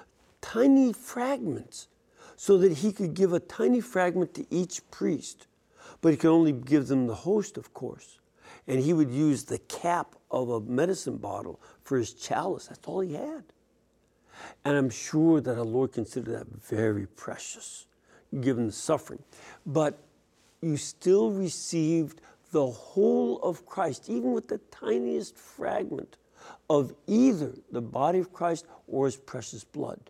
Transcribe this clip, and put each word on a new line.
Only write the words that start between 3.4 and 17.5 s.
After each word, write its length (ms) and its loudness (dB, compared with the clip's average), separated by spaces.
fragment 540 0
to 200 -10
each 280 -4
priest. 560 -6
But 100 6
he 60 2
could 140 6
only 200 6
give 360 2
them 200 2
the 80 -4
host, 420 -2
of 160 -16
course. 460 -14
And 140 2
he 120 4
would 160 4
use 360 2
the 140 -6
cap 560 -4
of 200 -2
a 100 -2
medicine 580 -2
bottle 440 -10
for 140 -2
his 160 -2
chalice. 540 -6
That's 200 -20
all 120 -4
he 140 -4
had. 300 -8
And 100 2
I'm 140 2
sure 520 2
that 160 -4
our 60 -4
Lord 300 0
considered 400 -6
that 140 -10
very 600 -2
precious, 800 -16